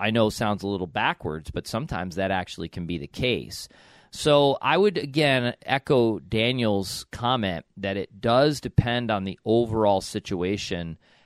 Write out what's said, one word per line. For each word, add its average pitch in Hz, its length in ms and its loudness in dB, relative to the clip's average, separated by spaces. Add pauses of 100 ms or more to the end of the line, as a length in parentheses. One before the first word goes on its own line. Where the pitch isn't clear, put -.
I 107 100 0
know 110 180 4
sounds 104 340 -2
a 98 40 -2
little 95 180 -2
backwards, 82 640 -4
but - 160 -8
sometimes 92 500 -6
that 95 160 0
actually 92 380 -4
can 87 160 -8
be 85 120 -4
the 71 100 -10
case. - 640 -4 (420)
So 143 500 4
I 123 140 2
would, 190 220 4
again, 135 640 2
echo 120 580 2
Daniel's 110 920 0
comment 110 540 -2 (120)
that 98 180 -4
it 98 240 -8
does 131 400 2
depend 120 520 0
on 98 120 0
the 95 220 -6
overall 110 560 4
situation. 90 960 -4 (280)